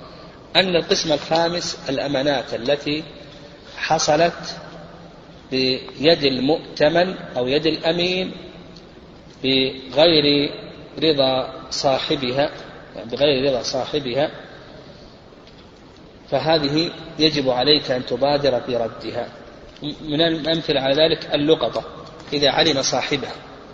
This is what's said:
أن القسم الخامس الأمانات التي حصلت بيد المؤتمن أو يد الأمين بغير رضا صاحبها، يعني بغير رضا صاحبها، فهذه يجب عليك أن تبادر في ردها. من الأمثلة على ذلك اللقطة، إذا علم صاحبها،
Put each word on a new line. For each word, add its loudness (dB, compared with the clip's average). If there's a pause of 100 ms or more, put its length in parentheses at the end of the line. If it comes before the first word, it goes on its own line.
(560)
أن 4
القسم 2
الخامس 0 (120)
الأمانات 0
التي -2 (720)
حصلت 2 (920)
بيد 2
المؤتمن 2 (220)
أو 0
يد 2
الأمين 0 (1120)
بغير 4 (520)
رضا 2 (180)
صاحبها، 0 (460)
يعني -14
بغير 2
رضا 0
صاحبها، -2 (2000)
فهذه 2 (280)
يجب 2
عليك 2
أن 0
تبادر 2
في -2
ردها. -4 (760)
من -2
الأمثلة 0
على 4
ذلك 2
اللقطة، 2 (500)
إذا 4
علم 2
صاحبها، -2 (380)